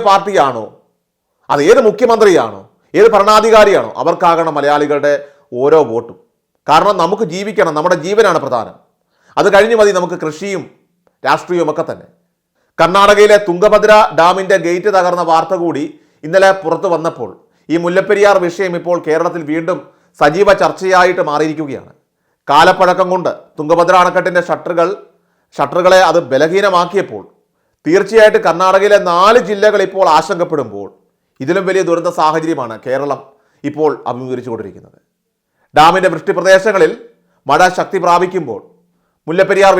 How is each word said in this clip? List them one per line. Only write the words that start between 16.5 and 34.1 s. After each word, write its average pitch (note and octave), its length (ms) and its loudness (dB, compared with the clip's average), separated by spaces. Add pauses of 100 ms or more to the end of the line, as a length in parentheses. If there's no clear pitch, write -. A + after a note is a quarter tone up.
പുറത്തു D#3+ 320 -4
വന്നപ്പോൾ D#3 360 -6 (440)
ഈ - 100 0
മുല്ലപ്പെരിയാർ G3+ 520 2 (100)
വിഷയം F3 340 -6
ഇപ്പോൾ E3 180 -4 (100)
കേരളത്തിൽ E3 340 -2 (100)
വീണ്ടും E3 260 -4 (440)
സജീവ E3+ 280 2 (120)
ചർച്ചയായിട്ട് F3+ 680 0
മാറിയിരിക്കുകയാണ്. D3 640 -6 (600)
കാലപ്പഴക്കം F3+ 640 2
കൊണ്ട് E3+ 160 -2 (280)
തുംഗഭദ്ര E3 440 0
അണക്കെട്ടിൻ്റെ F3+ 460 0
ഷട്ടറുകൾ, E3 400 -4 (680)
ഷട്ടറുകളെ F3 540 2
അത് E3 100 2 (120)
ബലഹീനമാക്കിയപ്പോൾ F3 920 -2 (600)
തീർച്ചയായിട്ടും G3 640 2
കർണാടകയിലെ F#3+ 500 2 (140)
നാല് G3+ 360 2
ജില്ലകൾ G#3 400 0
ഇപ്പോൾ F#3+ 180 -2 (120)
ആശങ്കപ്പെടുമ്പോൾ D#3+ 720 -6 (560)
ഇതിലും F3+ 260 -2
വലിയ F#3+ 180 0
ദുരന്ത E3+ 220 -2 (100)
സാഹചര്യമാണ് D#3 560 -2 (100)
കേരളം C3+ 340 -4 (500)
ഇപ്പോൾ D3 200 -2 (200)
അഭിമുഖീകരിച്ചുകൊണ്ടിരിക്കുന്നത്. A#2+ 880 -12 (800)